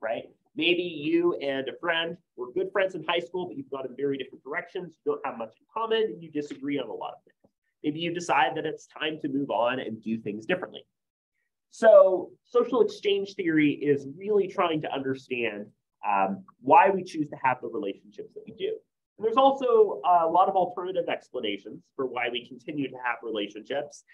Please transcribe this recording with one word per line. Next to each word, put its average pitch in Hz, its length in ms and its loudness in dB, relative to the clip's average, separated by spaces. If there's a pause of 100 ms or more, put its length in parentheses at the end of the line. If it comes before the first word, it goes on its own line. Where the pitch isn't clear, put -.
right? 113 240 -4 (300)
Maybe 175 280 2
you 165 520 0
and 135 340 -4
a 120 100 -8
friend 165 380 -2 (200)
were 123 160 -10
good 190 200 -4
friends 190 220 0
in 156 100 -10
high 170 160 0
school, 180 260 -8
but - 100 -14
you've 139 140 -12
gone 135 160 -8
in 120 100 -14
very 139 220 -2
different - 260 -14
directions, 170 480 -10 (120)
you 220 80 0
don't 214 120 -8
have 233 140 -8
much - 200 -12
in - 140 -20
common, 220 300 0
and 170 200 -4
you 160 80 -16
disagree 143 480 -6
on 120 100 -6
a 104 40 -10
lot - 220 -10
of - 100 -20
things. - 300 -20 (280)
Maybe 151 180 -4
you 170 120 -4
decide 165 440 0
that 156 100 -4
it's - 200 -10
time 151 340 -8
to 156 80 -4
move 135 220 -2
on 120 300 0
and 110 220 -10
do 113 160 -4
things 110 280 -10
differently. - 380 -4 (840)
So 190 600 8 (140)
social 240 360 2
exchange 202 540 0
theory 156 380 2
is 139 340 0 (100)
really 196 300 0
trying 170 360 0
to 156 100 -6
understand, 123 760 -4 (400)
um, 98 380 0 (160)
why 165 300 6
we 190 120 0
choose 151 280 -6
to 147 120 -12
have 127 180 0
the 123 80 -10
relationships 104 680 -10
that - 120 -18
we 110 60 -16
do. 440 260 -6 (400)
And 196 60 -4
there's 226 120 -2
also 247 680 6
a 170 240 6
lot 180 200 4
of 196 60 0
alternative 175 540 -2
explanations 110 760 -6 (140)
for 135 100 -2
why 120 220 -4
we 120 180 -8
continue 139 420 -6
to 131 100 -18
have 123 240 -4
relationships 110 920 -8